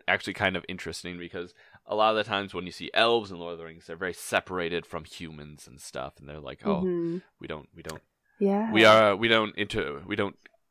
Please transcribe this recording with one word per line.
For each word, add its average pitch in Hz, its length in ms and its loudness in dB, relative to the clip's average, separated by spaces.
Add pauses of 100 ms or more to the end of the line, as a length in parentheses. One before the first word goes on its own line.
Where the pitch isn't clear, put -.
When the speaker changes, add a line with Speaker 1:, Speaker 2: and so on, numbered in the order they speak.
Speaker 1:
actually 98 240 0
kind 95 240 0
of 85 120 -6
interesting, 87 500 -10
because 87 340 -10 (340)
a - 80 -6
lot 107 160 6
of 110 60 2
the 104 80 2
times 101 300 -4
when 90 120 -6
you 87 60 -10
see - 220 -12
elves 113 360 4
in 87 80 -12
Lord 85 140 -8
of 82 60 -12
the 82 80 -14
Rings, 82 200 -18
they're 82 100 -10
very 90 180 -4
separated 87 720 -2
from 80 180 -10
humans 76 640 -16
and 67 120 -20
stuff, 65 380 -10
and 71 100 -20
they're 76 120 -14
like, 65 260 -14
"Oh, 196 160 -2
Speaker 2:
Mm-hmm. 175 360 -4 (200)
Speaker 1:
we - 80 -16
don't, - 280 -12
we 82 80 -20
don't, 80 200 -12 (360)
Speaker 2:
Yeah. 208 340 0
Speaker 1:
we 110 120 8
are, 107 320 10
we 113 120 0
don't 110 280 2
inter-, 78 500 -4
we 101 100 -4
don't 101 200 -4 (340)